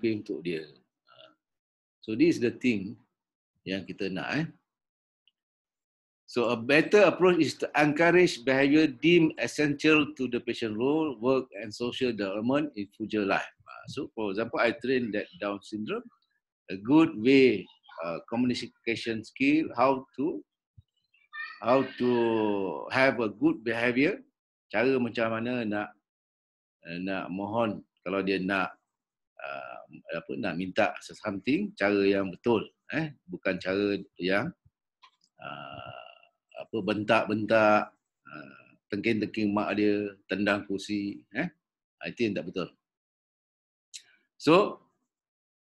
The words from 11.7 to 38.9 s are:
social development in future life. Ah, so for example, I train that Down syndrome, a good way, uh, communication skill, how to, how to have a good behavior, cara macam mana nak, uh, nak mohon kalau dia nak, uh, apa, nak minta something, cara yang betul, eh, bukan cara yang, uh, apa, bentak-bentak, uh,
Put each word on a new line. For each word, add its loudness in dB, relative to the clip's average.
social -4
development -2
in -8
future -2
life. 0
Ah, -20
so -10
for -4
example, -4
I 2
train -2
that -4
Down -6
syndrome, -8
a -10
good 4
way, 4
uh, -4
communication -4
skill, 0
how 2
to, -4
how 4
to 2
have 2
a 0
good -2
behavior, 0
cara 0
macam -2
mana -4
nak, -4
uh, -8
nak -4
mohon -4
kalau -2
dia 0
nak, -2
uh, -12
apa, -8
nak -4
minta 0
something, -4
cara 2
yang 2
betul, 0
eh, -4
bukan -4
cara 0
yang, 0
uh, -16
apa, -12
bentak-bentak, 2
uh, -20